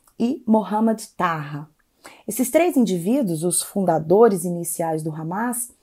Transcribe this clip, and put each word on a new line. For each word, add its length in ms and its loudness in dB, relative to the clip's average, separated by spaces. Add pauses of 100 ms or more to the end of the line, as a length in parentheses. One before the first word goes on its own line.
(200)
e 260 -2
Mohammad 560 2 (140)
Taha. 540 -6 (580)
Esses 240 -2
três 240 4
indivíduos, 680 0
os 160 0
fundadores 800 2
iniciais 580 -4
do 120 -6
Hamas, 580 -6 (120)